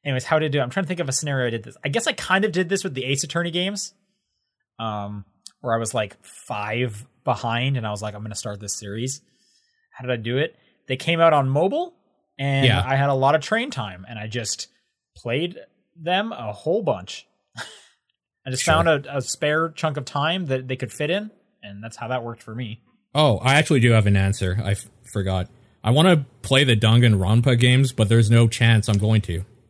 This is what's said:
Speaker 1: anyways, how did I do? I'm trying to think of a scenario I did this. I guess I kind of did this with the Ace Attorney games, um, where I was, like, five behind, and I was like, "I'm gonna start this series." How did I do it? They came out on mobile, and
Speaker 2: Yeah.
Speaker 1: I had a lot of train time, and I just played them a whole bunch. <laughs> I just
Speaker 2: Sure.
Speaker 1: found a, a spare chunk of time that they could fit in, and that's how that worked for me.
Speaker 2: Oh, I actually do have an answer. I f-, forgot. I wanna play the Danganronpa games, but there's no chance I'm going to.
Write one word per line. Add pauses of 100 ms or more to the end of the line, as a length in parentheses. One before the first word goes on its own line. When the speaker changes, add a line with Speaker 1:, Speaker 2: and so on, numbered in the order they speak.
Speaker 1:
anyways,
how
did
I
do?
I'm
trying
to
think
of
a
scenario
I
did
this.
I
guess
I
kind
of
did
this
with
the
Ace
Attorney
games, (880)
um, (340)
where
I
was,
like,
five (200)
behind,
and
I
was
like,
"I'm
gonna
start
this
series." (680)
How
did
I
do
it? (320)
They
came
out
on
mobile, (460)
and
Speaker 2:
Yeah.
Speaker 1:
I
had
a
lot
of
train
time,
and
I
just (480)
played (380)
them
a
whole
bunch. (140)
<laughs> (880)
I
just
Speaker 2:
Sure.
Speaker 1:
found
a,
a
spare
chunk
of
time
that
they
could
fit
in, (320)
and
that's
how
that
worked
for
me. (320)
Speaker 2:
Oh,
I
actually
do
have
an
answer.
I
f-, (220)
forgot. (340)
I
wanna (180)
play
the
Danganronpa
games,
but
there's
no
chance
I'm
going
to. (300)